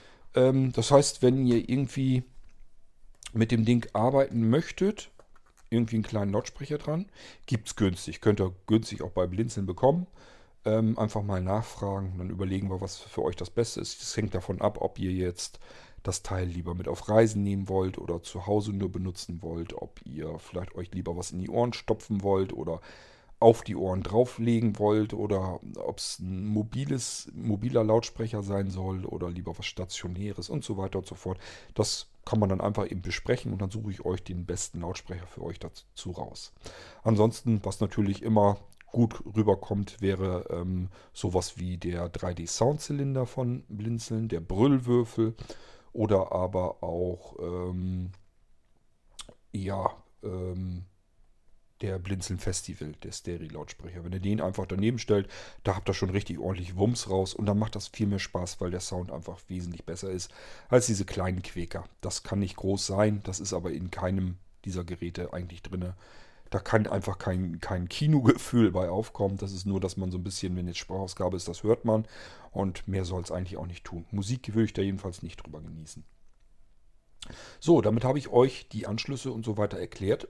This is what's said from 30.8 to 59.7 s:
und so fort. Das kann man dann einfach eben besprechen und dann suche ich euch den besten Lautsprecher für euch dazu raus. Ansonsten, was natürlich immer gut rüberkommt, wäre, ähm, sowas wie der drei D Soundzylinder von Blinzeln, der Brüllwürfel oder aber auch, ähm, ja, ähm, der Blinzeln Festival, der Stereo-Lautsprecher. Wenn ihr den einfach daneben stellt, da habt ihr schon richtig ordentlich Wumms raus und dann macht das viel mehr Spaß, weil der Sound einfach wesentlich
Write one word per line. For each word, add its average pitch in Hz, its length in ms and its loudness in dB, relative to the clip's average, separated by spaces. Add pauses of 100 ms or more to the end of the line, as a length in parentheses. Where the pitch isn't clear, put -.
und - 80 -6
so - 80 -12
fort. 92 220 -6 (380)
Das - 320 0 (180)
kann 110 140 2
man 101 100 6
dann 95 120 2
einfach 101 280 0
eben 90 120 -4
besprechen 104 520 -2
und 95 80 -4
dann 95 80 -2
suche 107 220 -6
ich - 140 -8
euch 92 180 0
den 87 220 -6
besten 87 360 -6
Lautsprecher 87 460 -8
für - 160 -12
euch - 160 -8
dazu - 520 -12
raus. - 400 -10 (520)
Ansonsten, 113 600 4
was 95 160 -4
natürlich 98 440 0
immer 101 340 6 (300)
gut 117 340 2 (140)
rüberkommt, 101 680 2
wäre, 92 480 0
ähm, 92 400 -2 (240)
sowas - 440 0
wie 90 200 -4
der 87 320 -4
drei 87 240 -4
D 82 140 -8
Soundzylinder 139 800 0
von 123 420 -4
Blinzeln, 113 600 -4
der 85 100 -2
Brüllwürfel 117 960 4 (640)
oder 101 340 4
aber 92 520 0
auch, 87 560 -4
ähm, 90 720 -4 (1400)
ja, 95 400 -2 (320)
ähm, 92 600 -4 (960)
der 95 180 -2
Blinzeln 92 400 -4
Festival, 80 540 -6 (100)
der 110 80 -12
Stereo-Lautsprecher. 82 920 -10
Wenn 90 100 -6
ihr 92 60 -4
den 98 220 2
einfach 95 240 -2
daneben 107 320 2
stellt, 101 300 4 (360)
da 98 120 2
habt 95 140 -2
ihr 98 40 2
schon 92 160 0
richtig 98 300 -2
ordentlich 90 360 -4
Wumms 101 340 2
raus 95 260 2
und 104 100 -2
dann 104 140 4
macht 107 160 0
das 98 120 -8
viel 104 200 0
mehr 101 120 2
Spaß, - 420 -4
weil 90 100 -2
der 90 80 -4
Sound 90 320 -6
einfach 85 360 -10
wesentlich 87 380 -8